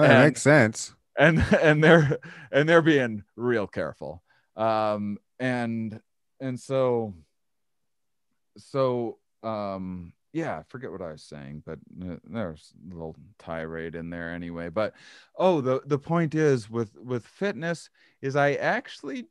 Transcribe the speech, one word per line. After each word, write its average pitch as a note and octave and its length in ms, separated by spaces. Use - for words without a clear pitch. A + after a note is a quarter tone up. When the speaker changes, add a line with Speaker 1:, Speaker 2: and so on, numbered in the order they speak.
Speaker 1:
and C#3+ 160
Speaker 2:
makes C#3+ 240
sense. C3+ 540
Speaker 1:
and, D#3+ 200
<laughs> F#3 220
and D3+ 220
they're, D3+ 360
and D3 180
they're E3+ 140
being B2 400
real A2+ 320
careful. D#2 560
Um, G#2+ 640
and, A#2 640
and C3 200
so, B2 560
so, B2 640
um, F#2+ 720
yeah, C#3+ 280
I - 40
forget B2 280
what F#2 100
I E2 100
was D2+ 120
saying, D2 420
but, D#2+ 140
uh, F2 200
there's F2 500
a F2+ 40
little E2 220
tirade E2 580
in E2 140
there E2+ 220
anyway. E2+ 380
But, G#2 260
oh, E3+ 240
the, C3 240
the C#3+ 140
point E3 360
is C3+ 340
with, A2+ 280
with A#2+ 280
fitness E3+ 640
is C3+ 140
I C#3+ 180
actually A3+ 760